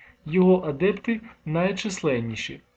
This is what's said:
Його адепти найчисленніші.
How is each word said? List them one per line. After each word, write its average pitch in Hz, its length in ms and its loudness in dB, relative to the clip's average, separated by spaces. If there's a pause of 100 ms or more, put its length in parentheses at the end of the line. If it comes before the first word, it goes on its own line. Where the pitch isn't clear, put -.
(260)
Його 185 400 4
адепти 202 540 -2 (240)
найчисленніші. 160 1160 -2 (160)